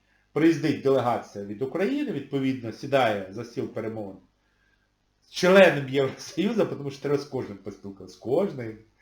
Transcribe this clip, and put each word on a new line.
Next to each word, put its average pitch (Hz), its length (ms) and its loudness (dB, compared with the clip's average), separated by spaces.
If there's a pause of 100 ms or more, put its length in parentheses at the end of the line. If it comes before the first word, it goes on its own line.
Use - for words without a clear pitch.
(340)
Приїздить 143 480 2
делегація 120 640 0
від 101 160 -8
України, 220 500 -2
відповідно, 135 600 -4
сідає 117 580 0
за 107 140 -12
стіл 117 240 -8
перемовин 107 500 -8 (1080)
з - 80 -20
членом 175 580 6
Євросоюзу, 165 760 0
тому 143 260 -8
що - 100 -16
треба 143 160 0
з 139 80 -6
кожним 104 320 -8
поспілкуватися, 98 600 -16
з - 20 -20
кожним, 127 580 -2 (240)